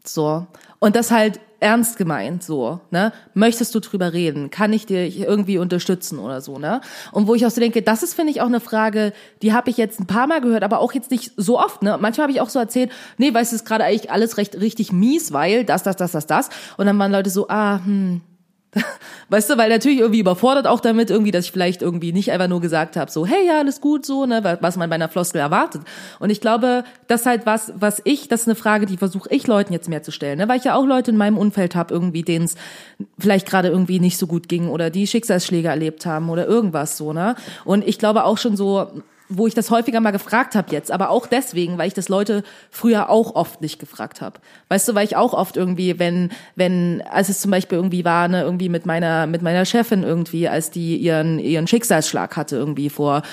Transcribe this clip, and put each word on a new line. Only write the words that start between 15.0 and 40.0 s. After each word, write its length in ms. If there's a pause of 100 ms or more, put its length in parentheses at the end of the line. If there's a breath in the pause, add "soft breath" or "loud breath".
weil 320
das, 180
das, 140
das, 160
das, 160
das.“ 200 (280 loud breath)
Und 100
dann 140
waren 100
Leute 180
so, 200
„Ah, 360
hm.“ 360 (540)
<laughs> 80 (480 loud breath)
Weißt 180
du, 80
weil 140
natürlich 280
irgendwie 220
überfordert 460
auch 140
damit 300
irgendwie, 200
dass 160
ich 60
vielleicht 280
irgendwie 320
nicht 200
einfach 160
nur 120
gesagt 360
habe, 140
so, 160
„Hey, 200
ja, 120
alles 220
gut“, 240
so, 220
ne, 180
wa-, 160
was 160
man 140
bei 40
einer 140
Floskel 320
erwartet. 420 (360 loud breath)
Und 120
ich 120
glaube, 420 (220 loud breath)
das 160
ist 40
halt 200
was, 300
was 280
ich, 240
das 140
ist 60
eine 80
Frage, 280
die 140
versuche 320
ich 160
Leuten 260
jetzt 160
mehr 140
zu 100
stellen, 260
ne, 100
weil 100
ich 60
ja 100
auch 100
Leute 260
in 60
meinem 220
Umfeld 360
habe, 200
irgendwie, 280
denen's 340 (600 loud breath)
vielleicht 300
gerade 200
irgendwie 320
nicht 180
so 80
gut 240
ging 180
oder 220
die 160
Schicksalsschläge 600
erlebt 380
haben 240
oder 160
irgendwas 520
so, 160
ne. 220 (280 loud breath)
Und 240
ich 100
glaube 260
auch 140
schon 180
so, 320 (420)
wo 160
ich 60
das 180
häufiger 300